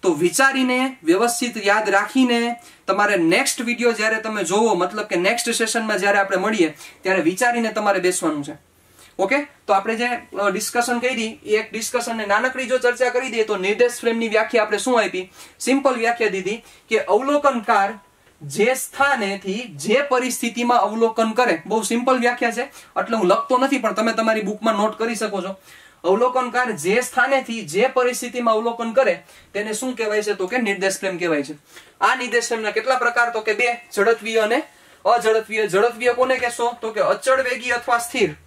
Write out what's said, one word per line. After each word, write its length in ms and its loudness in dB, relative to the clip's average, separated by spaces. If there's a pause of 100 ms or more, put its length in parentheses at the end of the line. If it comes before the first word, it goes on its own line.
તો 120 2
વિચારીને, 880 0
વ્યવસ્થિત 600 0
યાદ 240 2
રાખીને 640 2 (320)
તમારે 300 2
next 440 2
video 300 0
જ્યારે 240 0
તમે 280 -4
જોવો, 320 2
મતલબ 300 -2
કે 100 -6
next 340 0
સેશનમાં 480 -2
જ્યારે 200 2
આપણે 200 0
મળીએ, 380 0 (260)
ત્યારે 200 0
વિચારીને 500 0
તમારે 280 0
બેસવાનું 440 -2
છે. 140 -12 (640)
ઓકે? 280 0 (200)
તો 60 4
આપણે 220 0
જે, 420 -6
અ, 120 0
discussion 500 -2
કરી, 460 -4
એ 120 2
એક 140 -4
ડિસ્કશનને 540 -6
નાનકડી 400 0
જો 120 0
ચર્ચા 320 2
કરી 200 -2
દઈએ, 140 0
તો 140 -2
નિર્દેશ 340 2
ફ્રેમની 360 -2
વ્યાખ્યા 360 2
આપણે 140 -2
શું 260 2
આપી? 280 -6 (280)
Simple 360 2
વ્યાખ્યા 340 0
દીધી 340 -4 (260)
કે 100 2
અવલોકનકાર 960 2 (480)
જે 320 0
સ્થાનેથી 880 -2
જે 380 0
પરિસ્થિતિમાં 800 0
અવલોકન 520 0
કરે. 340 2
બહુ 160 0
simple 380 2
વ્યાખ્યા 320 0
છે, 100 -6 (380)
એટલે 180 -2
હું 100 2
લખતો 300 2
નથી, 200 2
પણ 160 -2
તમે 200 0
તમારી 280 0
બુકમાં 320 -2
note 260 0
કરી 160 -2
શકો 260 -4
છો. 140 -8 (480)
અવલોકનકાર 680 2
જે 300 0
સ્થાનેથી 640 0
જે 220 0
પરિસ્થિતિમાં 680 0
અવલોકન 380 -2
કરે, 320 2 (300)
તેને 200 -6
શું 220 -6
કહેવાય 260 -2
છે? 120 -2
તો 140 -4
કે 100 -4
નિર્દેશ 420 -2
ફ્રેમ 180 -4
કહેવાય 260 0
છે. 100 -10 (480)
આ 140 4
નિર્દેશ 320 -2
ફ્રેમના 240 -4
કેટલા 240 0
પ્રકાર? 340 0
તો 120 -4
કે 120 -2
બે, 420 -2
ઝડપીય 440 2
અને 240 0 (420)
અઝડપીય. 600 2
ઝડપીય 460 2
કોને 240 2
કહેશો? 440 -2
તો 100 -6
કે 80 -6
અચળ 420 2
વેગી 300 -4
અથવા 260 0
સ્થિર. 380 -2 (120)